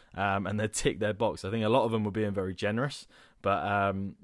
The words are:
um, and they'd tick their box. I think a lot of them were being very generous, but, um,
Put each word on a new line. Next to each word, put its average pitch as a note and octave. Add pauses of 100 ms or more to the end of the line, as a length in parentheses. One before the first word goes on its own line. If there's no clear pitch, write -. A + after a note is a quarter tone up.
(140)
um, G2
and G#2
they'd G#2+
tick -
their G#2
box. G2+
I F#2+
think A2
a G#2+
lot A#2+
of A2+
them A2
were G#2
being G#2+
very F#2+
generous, A2+ (340)
but, F#2+
um, G2 (100)